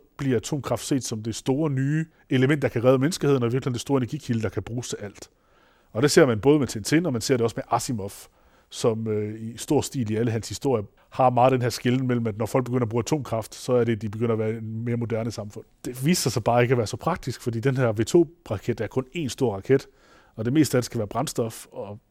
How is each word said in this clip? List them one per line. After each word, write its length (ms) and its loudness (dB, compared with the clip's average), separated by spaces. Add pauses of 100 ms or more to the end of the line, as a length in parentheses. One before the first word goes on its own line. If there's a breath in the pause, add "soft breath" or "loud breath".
(180)
bliver 200 0
atomkraft 480 -4
set 180 0
som 200 -6
det 120 -4
store 340 -2
nye 360 0 (240 soft breath)
element, 320 2
der 80 2
kan 140 -2
redde 160 6
menneskeheden, 440 2
og 60 2
i 20 0
virkeligheden 220 -2
det 80 -6
store 160 0
energikilde, 440 -2
der 80 -2
kan 140 -6
bruges 260 -8
til 120 -8
alt. 280 -14 (600 soft breath)
Og 100 -2
det 100 6
ser 140 8
man 140 2
både 200 6
med 80 2
Tintin, 380 0
og 80 -2
man 80 -2
ser 160 2
det 60 0
også 140 0
med 140 -6
Asimov, 400 -2 (580 soft breath)
som, 380 -2
øh, 340 -4
i 160 -10
stor 240 0
stil 300 -4
i 40 0
alle 160 2
hans 180 -4
historier 340 -2 (260 soft breath)
har 200 4
meget 220 6
den 100 2
her 80 0
skelnen 380 0
mellem, 200 0
at 100 -4
når 80 -2
folk 200 0
begynder 200 0
at 40 -2
bruge 120 0
atomkraft, 540 -4
så 180 -4
er 100 4
det, 180 0
de 80 -6
begynder 240 -2
at 60 0
være 180 -2
en 260 -8
mere 140 -2
moderne 340 -4
samfund. 340 -12 (200)
Det 200 -6
viser 160 4
sig 100 0
så 100 -2
bare 200 4
ikke 100 4
at 60 4
være 100 0
så 100 -8
praktisk, 440 -4
fordi 180 -4
den 180 0
her 140 2
V 140 0
to-raket 760 0
er 60 -2
kun 180 -4 (100)
én 120 -4
stor 280 -2
raket, 320 2 (480 soft breath)
og 100 -6
det 80 0
meste 240 4
af 40 4
det 40 -6
skal 120 -8
være 100 -4
brændstof, 640 -6
og 280 -12 (120)